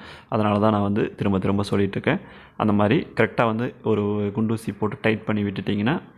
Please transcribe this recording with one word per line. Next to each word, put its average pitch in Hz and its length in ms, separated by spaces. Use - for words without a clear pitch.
அதனால 104 300
தான் 107 120
நான் 104 100
வந்து 101 340
திரும்ப 98 240
திரும்ப 98 240
சொல்லிட்டு 101 380
இருக்கேன். - 260
அந்த 107 160
மாதிரி 104 420
கரெக்டா 120 300
வந்து 113 280
ஒரு 104 520
குண்டூசி 110 440
போட்டு 104 220
டைட் 110 240
பண்ணி 107 180
விட்டுட்டிங்கன்னா, 101 580